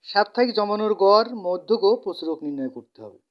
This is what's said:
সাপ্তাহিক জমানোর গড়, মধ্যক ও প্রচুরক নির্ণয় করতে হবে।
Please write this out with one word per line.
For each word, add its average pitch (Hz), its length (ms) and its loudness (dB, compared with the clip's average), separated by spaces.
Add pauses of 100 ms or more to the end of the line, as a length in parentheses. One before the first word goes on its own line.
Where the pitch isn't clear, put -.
(120)
সাপ্তাহিক 226 460 0
জমানোর 208 360 -2 (100)
গড়, 214 260 6 (180)
মধ্যক 180 360 -2
ও 202 80 6 (120)
প্রচুরক 160 420 -6
নির্ণয় 135 320 -6
করতে - 260 -20
হবে। 95 160 -20 (120)